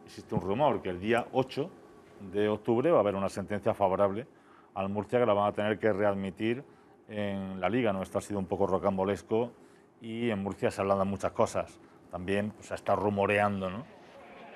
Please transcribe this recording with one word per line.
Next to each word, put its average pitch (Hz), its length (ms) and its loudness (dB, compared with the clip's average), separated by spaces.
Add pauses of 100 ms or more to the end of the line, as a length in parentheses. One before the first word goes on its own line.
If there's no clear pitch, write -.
existe - 280 -16
un 98 80 0
rumor 104 400 2
que 95 80 -6
el 90 100 -6
día 117 340 2
ocho 135 360 -2 (640)
de 104 180 2
octubre 120 420 2
va 160 60 6
a - 40 6
haber 101 140 2
una 95 140 -2
sentencia 101 440 -2
favorable 98 540 2 (480)
al 98 140 -4
Murcia 104 300 0
que 120 60 4
la 110 80 6
van 101 140 4
a 101 60 0
tener 104 260 0
que 110 120 2
readmitir 101 720 0 (460)
en 98 500 -6
la 92 100 0
Liga, 117 220 2
¿no? 95 120 -2
Esto 98 160 -4
ha - 20 -8
sido 104 180 -6
un 92 60 -4
poco 95 220 0
rocambolesco 98 840 0 (500)
y 117 280 -4
en 98 140 -2
Murcia 98 260 0
se 104 120 -2
hablan 98 180 4
de 95 60 2
muchas 98 260 -2
cosas. - 480 0 (320)
También, 98 400 -2
pues, - 160 -16
se 92 80 -8
está 101 200 0
rumoreando, 101 760 2
¿no? 120 140 -10 (720)